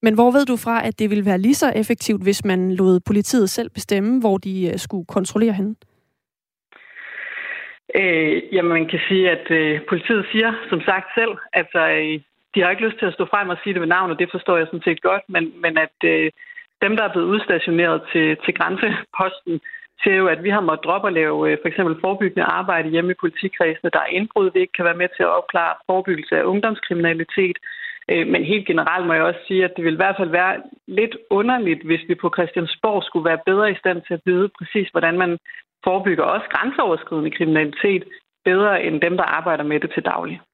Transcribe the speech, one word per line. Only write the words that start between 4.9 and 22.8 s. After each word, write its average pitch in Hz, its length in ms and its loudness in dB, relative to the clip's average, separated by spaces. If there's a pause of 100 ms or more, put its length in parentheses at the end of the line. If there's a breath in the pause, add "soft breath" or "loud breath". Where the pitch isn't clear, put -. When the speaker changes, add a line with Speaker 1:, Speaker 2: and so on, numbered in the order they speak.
Speaker 1:
kontrollere 208 420 0
henne? 208 160 -4 (2250 loud breath)
Speaker 2:
Øh, 160 360 2 (180)
jamen, 170 240 2
man 160 140 0
kan 170 160 0
sige, 190 160 4 (120)
at, 165 140 -10
øh, 156 240 2 (160)
politiet 196 420 0
siger, 220 180 2 (200)
som 170 180 0
sagt 190 180 0 (120)
selv, 226 140 0 (280)
altså, 170 200 0 (180)
øh, 156 160 0 (380)
de 202 80 2
har 180 100 4
ikke 202 160 0
lyst 220 120 -4
til 214 120 0
at 165 60 -10
stå 190 160 0
frem 202 160 0
og 175 140 -4
sige 202 120 -2
det 180 100 -2
ved 165 120 2
navn, 185 160 0
og 147 60 -6
det 175 160 0
forstår 180 220 2
jeg 165 100 2
sådan 165 200 -4
set 165 160 0
godt, 190 220 2 (100)
men, 170 100 2 (200)
men 165 100 0 (120)
at, - 100 -16 (160)
øh, 160 180 2 (540 loud breath)
dem, 196 120 2
der 220 80 0
er 202 80 -4
blevet 175 220 0
udstationeret 170 680 0 (120)
til, 160 140 2 (180)
til 175 140 0
grænseposten, 185 960 -4 (480 loud breath)
siger 196 200 4
jo, 190 120 4
at 156 120 -10
vi 208 40 0
har 202 180 2
måttet 156 180 -2
droppe 196 220 0
at 180 120 0
lave, 151 160 2 (100)
øh, 151 160 2
for 175 80 -2
eksempel 165 240 0 (100)
forebyggende 190 420 0 (120)
arbejde 175 360 -2